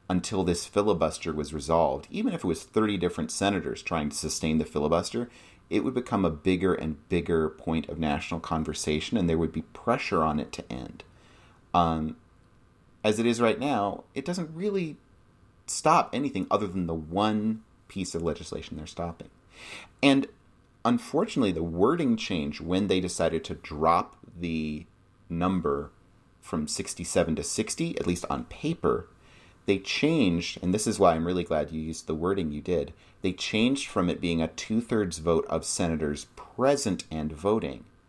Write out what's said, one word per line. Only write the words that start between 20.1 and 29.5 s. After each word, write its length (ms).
unfortunately, 680
the 100
wording 540
changed 440
when 280
they 120
decided 440
to 100
drop 600
the 460
number 600
from 280
sixty-seven 680
to 60
sixty, 560
at 80
least 220
on 160
paper. 640